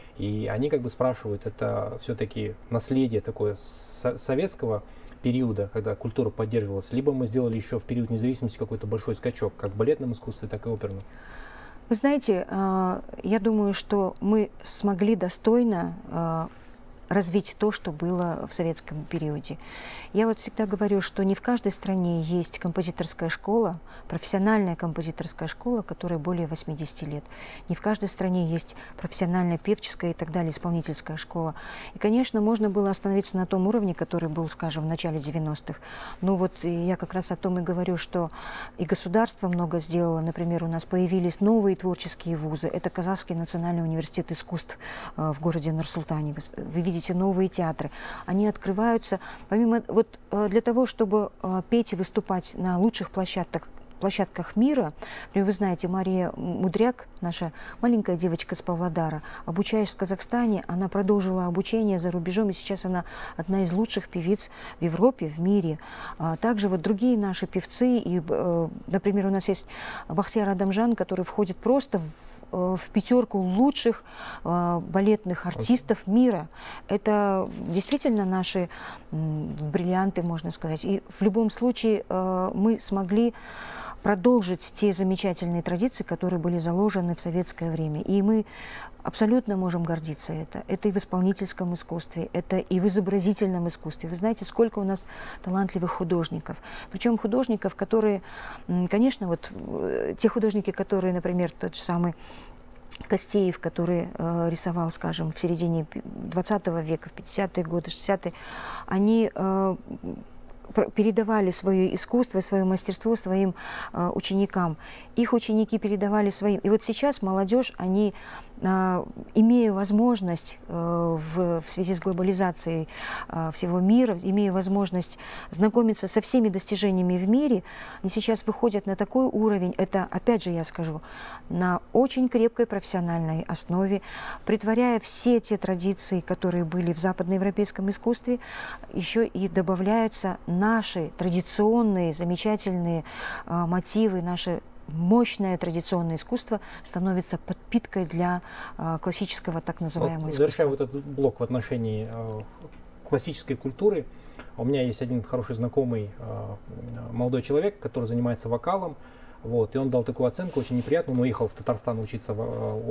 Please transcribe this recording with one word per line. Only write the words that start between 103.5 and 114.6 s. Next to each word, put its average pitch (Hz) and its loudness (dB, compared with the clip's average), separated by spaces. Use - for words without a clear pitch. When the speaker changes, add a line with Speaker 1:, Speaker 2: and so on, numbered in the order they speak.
Speaker 2:
который, 170 0
э, 170 0
рисовал, 170 -2
скажем, 165 -4
в - -10
середине 165 0
пи-, - -10
двадцатого 180 -2
века, 156 -4
в - -18
пятидесятые - -4
годы, 170 -4
шестидесятые, 190 -2
они, 214 4
э, 190 2
пр-, - 4
передавали 214 4
своё 190 4
искусство, 240 2
своё 190 2
мастерство 190 2
своим, 190 2
э, 175 2
ученикам. 190 2